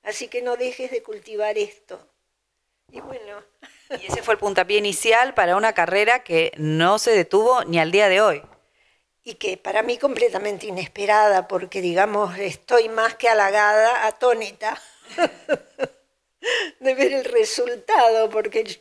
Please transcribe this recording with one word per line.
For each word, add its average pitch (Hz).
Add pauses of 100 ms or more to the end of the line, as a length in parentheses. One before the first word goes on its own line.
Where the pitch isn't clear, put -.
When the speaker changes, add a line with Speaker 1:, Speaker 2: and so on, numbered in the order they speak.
Speaker 1:
Así 220
que 247
no 240
dejes 254
de 226
cultivar 214
esto". - (920)
Y 247
bueno. 214 (580)
Speaker 2:
Y -
ese 226
fue 226
el 202
puntapié 196
inicial 220
para 180
una 214
carrera 208
que 165
no 160
se 233
detuvo 214
ni 165
al 160
día 202
de 190
hoy. 175 (800)
Speaker 1:
Y 226
que 185
para 202
mí 240
completamente 208
inesperada, 202
porque, 185
digamos, 185
estoy 220
más 226
que 233
halagada, 214
atónita, 220 (360)
<laughs> -
de 262
ver 269
el 262
resultado, 233
porque 214
yo 202